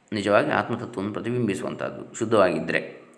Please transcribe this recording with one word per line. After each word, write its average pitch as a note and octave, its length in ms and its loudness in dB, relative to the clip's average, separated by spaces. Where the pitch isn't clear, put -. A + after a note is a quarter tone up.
ನಿಜವಾಗಿ G#2+ 380 4
ಆತ್ಮತತ್ವವನ್ನು G#2 640 -2
ಪ್ರತಿಬಿಂಬಿಸುವಂಥದ್ದು F#2+ 1000 -4
ಶುದ್ಧವಾಗಿದ್ದರೆ. F2 1040 0